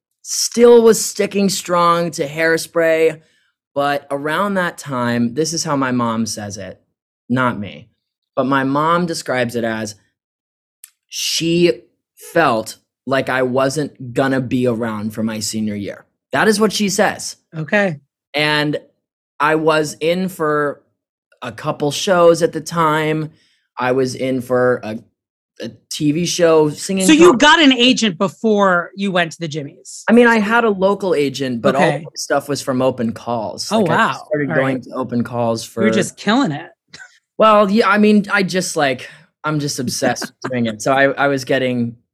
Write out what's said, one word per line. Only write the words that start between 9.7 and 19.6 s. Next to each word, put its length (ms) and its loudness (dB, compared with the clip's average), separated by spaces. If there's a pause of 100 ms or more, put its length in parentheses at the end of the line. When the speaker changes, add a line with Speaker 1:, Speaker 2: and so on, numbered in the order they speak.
Speaker 1:
she 760 0 (500)
felt 440 0 (300)
like 220 -2
I 140 0
wasn't 680 -2
gonna 280 0
be 260 -2
around 480 -4
for 80 -6
my 180 -4
senior 340 -6
year. 320 -10 (260)
That 160 2
is 120 4
what 120 2
she 160 -2
says. 480 -2 (180)
Speaker 2:
Okay. 460 -2 (340)
Speaker 1:
And 460 0 (600)
I 140 2
was 460 0